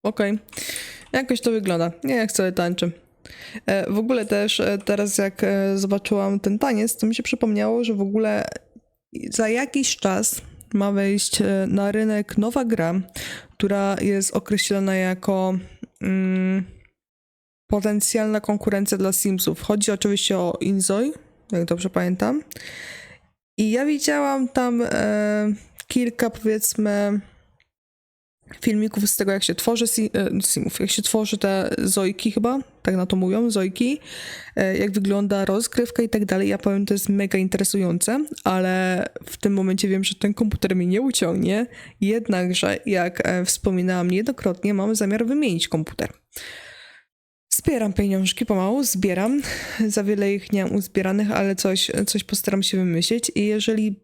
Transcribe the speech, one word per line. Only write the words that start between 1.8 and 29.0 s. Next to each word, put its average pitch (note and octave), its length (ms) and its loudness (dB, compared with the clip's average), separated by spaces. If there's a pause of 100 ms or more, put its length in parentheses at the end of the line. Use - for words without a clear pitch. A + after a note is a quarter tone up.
Nie, C4+ 100 0
jak A3 180 0
sobie F#3 200 2
tańczy. F3 400 0 (760)
E, G3 260 0
w G3+ 60 0
ogóle A3+ 280 0
też, G#3 340 0
e, G3+ 240 2
teraz G3+ 340 0
jak, G3 260 0
e, G3 340 2
zobaczyłam G3 640 0
ten G3+ 180 0
taniec, A#3 380 2
to A3 100 0
mi A3+ 80 2
się B3 80 -4
przypomniało, A3+ 640 0
że A3+ 100 0
w G3 60 -2
ogóle G#3 440 0 (840)
za A3 180 0
jakiś C4+ 480 0
czas G3+ 440 0 (340)
ma G3+ 180 2
wejść, G3 480 0
e, G3 280 2
na G3 240 0
rynek G#3+ 460 0
nowa A#3+ 260 0
gra, F#3+ 360 0 (520)
która G3 480 0
jest G3 360 0
określona G3 600 0
jako, F#3 600 0 (420)
mm, F#3+ 640 0 (1080)
potencjalna G#3+ 680 0
konkurencja G3+ 580 0
dla F#3+ 140 0
Simsów. F#3 500 0
Chodzi G#3 280 2
oczywiście G3+ 480 0
o F3 220 0
Inzoi, G3 520 0 (400)
jak F3 120 2
dobrze F3 260 -2
pamiętam. F#3+ 520 0 (1160)
I G#3+ 120 4
ja B3+ 160 2
widziałam C#4 640 2
tam... B3 340 2
e, G#3 680 2 (340)
kilka, A#3+ 440 -2
powiedzmy, G#3 920 0 (1400)
filmików G#3 500 0